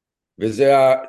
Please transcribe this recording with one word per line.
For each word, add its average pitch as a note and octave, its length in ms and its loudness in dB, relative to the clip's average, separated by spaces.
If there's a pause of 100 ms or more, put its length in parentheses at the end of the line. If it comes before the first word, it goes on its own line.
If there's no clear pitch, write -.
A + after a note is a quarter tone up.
(380)
וזה C3 400 0
ה-, C3 300 2